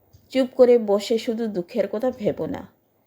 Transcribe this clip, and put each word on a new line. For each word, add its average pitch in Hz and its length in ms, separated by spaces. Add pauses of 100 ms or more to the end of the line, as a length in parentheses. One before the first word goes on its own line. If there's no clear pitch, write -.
(300)
চুপ 262 260
করে 247 220
বসে 214 400
শুধু 226 300
দুঃখের 196 400
কথা 247 240
ভেবো 196 340
না।" - 220 (400)